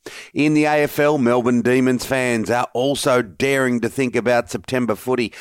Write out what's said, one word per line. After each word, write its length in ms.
In 200
the 120
A 180
F 160
L, 180
Melbourne 440
Demons 440
fans 460
are 220
also 480
daring 580
to 100
think 280
about 340
September 440
footy. 460